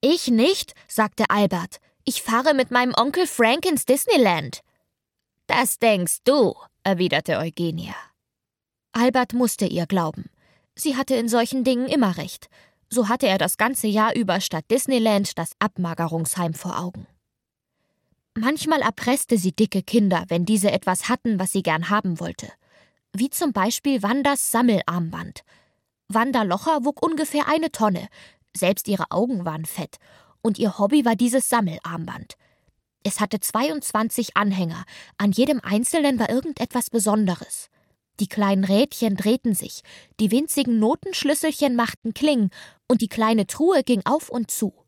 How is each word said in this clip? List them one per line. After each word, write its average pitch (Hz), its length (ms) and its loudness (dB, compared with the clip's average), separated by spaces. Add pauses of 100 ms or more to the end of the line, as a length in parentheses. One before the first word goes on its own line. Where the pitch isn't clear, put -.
Ich 311 280 2
nicht, 247 460 2 (120)
sagte 214 420 0
Albert. 190 520 0 (240)
Ich - 180 -4
fahre 262 320 2
mit 262 160 0
meinem 247 260 2
Onkel 294 300 2
Frank 254 400 2
ins 330 180 0
Disneyland. 226 760 2 (880)
Das - 300 0
denkst 208 460 2
du, 254 300 4 (280)
erwiderte 170 560 0
Eugenia. 165 560 -4 (1000)
Albert 247 400 0
musste 233 340 0
ihr 170 200 -2
glauben. 170 440 -4 (460)
Sie 277 200 -2
hatte 269 200 0
in 233 120 0
solchen 240 360 0
Dingen 254 240 0
immer 226 280 2
recht. - 320 -12 (420)
So 220 180 0
hatte 240 180 0
er 190 120 4
das 180 180 0
ganze 233 320 0
Jahr 214 260 2
über 196 260 0
statt 160 300 -6
Disneyland 226 680 2
das - 220 -8
Abmagerungsheim 165 960 -2
vor - 240 -8
Augen. 180 300 -10 (1300)
Manchmal 294 460 0
erpresste 240 560 0
sie 185 140 0
dicke 202 300 0
Kinder, 185 460 2
wenn 170 160 0
diese 202 260 2
etwas - 380 -2
hatten, 226 320 0
was 185 100 -2
sie 190 120 -2
gern 165 260 0
haben 185 320 0
wollte. 170 320 -10 (600)
Wie 226 180 -2
zum 302 220 -2
Beispiel 226 500 0
Wandas 269 500 0
Sammelarmband. 175 880 0 (680)
Wanda 233 340 2
Locher 233 420 0
wog 285 180 -2
ungefähr 302 460 -2
eine 311 240 0
Tonne. 196 360 0 (480)
Selbst 185 300 0
ihre 196 240 -2
Augen 208 340 -2
waren 160 200 -6
fett. - 320 -10 (440)
Und 220 180 -2
ihr 208 200 -2
Hobby 233 260 2
war 233 120 2
dieses 240 320 2
Sammelarmband. 170 840 -4 (680)
Es - 160 -4
hatte 208 220 -2
zweiundzwanzig 240 960 -2
Anhänger. 185 480 -2 (340)
An 202 140 2
jedem 254 320 2
einzelnen 254 560 0
war 226 100 0
irgendetwas 254 600 -4
Besonderes. 208 800 -2 (500)
Die 208 80 -2
kleinen 196 340 0
Rädchen 196 540 2
drehten 214 400 0
sich, - 260 -10 (380)
die 214 100 2
winzigen 247 480 0
Notenschlüsselchen 285 960 0
machten 226 400 -4
Kling 254 360 2 (360)
und 247 140 2
die 226 80 -2
kleine 220 400 0
Truhe 330 340 2
ging 233 220 0
auf 294 240 0
und 233 240 -6
zu. 196 200 -4 (160)